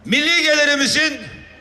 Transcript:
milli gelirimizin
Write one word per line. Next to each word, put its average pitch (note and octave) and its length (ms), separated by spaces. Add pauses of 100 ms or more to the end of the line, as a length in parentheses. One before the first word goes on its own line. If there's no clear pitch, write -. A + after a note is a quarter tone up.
milli D#4 380
gelirimizin D4 760 (400)